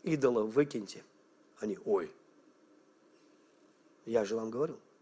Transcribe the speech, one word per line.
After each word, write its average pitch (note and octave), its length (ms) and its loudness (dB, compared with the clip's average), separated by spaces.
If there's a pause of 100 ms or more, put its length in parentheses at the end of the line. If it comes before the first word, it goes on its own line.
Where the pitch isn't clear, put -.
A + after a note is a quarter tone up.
Идолов B2 500 2
выкиньте». C3 480 0 (560)
Они: G#2 260 -4
«Ой, F#2+ 300 0 (1900)
я A2+ 200 2
же A2 120 -2
вам A2+ 160 -4
говорю». D3 260 -4 (240)